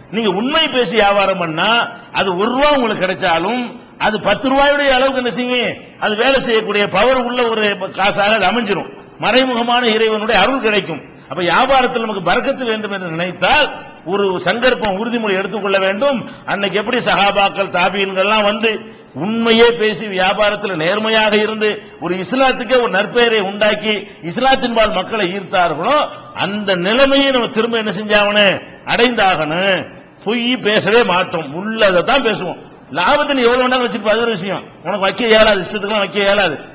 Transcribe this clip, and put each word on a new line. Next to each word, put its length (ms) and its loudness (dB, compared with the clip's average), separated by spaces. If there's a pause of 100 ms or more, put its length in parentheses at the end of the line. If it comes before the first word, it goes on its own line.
(100)
நீங்க 200 -2
உண்மை 380 0
பேசி 220 0
வியாபாரம் 480 2
பண்ணா, 500 0 (240)
அது 240 -2
ஒரு 140 0
ரூபா 200 2
உங்களுக்கு 360 0
கிடைச்சாலும், 720 -2 (220)
அது 220 -2
பத்து 320 0
ரூபாயுடைய 380 2
அளவுக்கு 260 2
என்ன 140 -2
செய்யும்? 460 -2 (240)
அது 160 -2
வேலை 240 2
செய்யக்கூடிய 480 0
பவர் 280 2
உள்ள 320 0
ஒரு 320 0
காசாக 380 -2
அது 280 2
அமைஞ்சிரும். 540 -2 (200)
மறைமுகமான 640 2
இறைவனுடைய 580 2
அருள் 200 2
கிடைக்கும். 480 -2 (200)
அப்ப 140 -6
வியாபாரத்தில் 580 2
நமக்கு 220 -4
பரக்கத்து 420 0
வேண்டும் 260 -4
என்று 180 -6
நினைத்தால், 800 -2 (160)
ஒரு 360 0
சங்கற்பம், 560 0
உறுதிமொழி 360 -2
எடுத்துக்கொள்ள 460 -2
வேண்டும். 520 0 (160)
அன்னைக்கு 320 -2
எப்படி 200 -2
சஹாபாக்கள், 720 0
தாபீன்கள்லாம் 720 0
வந்து 380 0 (340)
உண்மையே 560 4
பேசி 360 0
வியாபாரத்தில் 720 0
நேர்மையாக 600 2
இருந்து 460 0 (180)
ஒரு 160 -4
இஸ்லாத்துக்கே 640 0
ஒரு 120 0
நற்பெயரை 480 2
உண்டாக்கி 680 -2 (140)
இஸ்லாத்தின்பால் 720 0
மக்களை 460 -2
ஈர்த்தார்களோ, 680 0 (260)
அந்த 420 -2
நிலைமையை 540 2
நம்ம 160 0
திரும்ப 320 -2
என்ன 120 -4
செஞ்சாகணும்? 720 2 (240)
அடைந்தாகணும். 1120 0 (280)
பொய் 320 -2
பேசவே 460 2
மாட்டோம், 520 -2
உள்ளதை 480 0
தான் 200 0
பேசுவோம். 460 -4 (240)
லாபத்தை 420 0
நீ 80 0
எவ்வளவு 260 2
வேணாலும் 220 0
வச்சிருப்ப, 180 -6
அது 120 2
ஒரு 100 0
விஷயம். 340 -6 (180)
உனக்கு 180 -4
வைக்க 260 -2
இயலாது, 340 4
இஷ்டத்துக்குலாம் 380 -4
வைக்க 220 -2
இயலாது. 540 0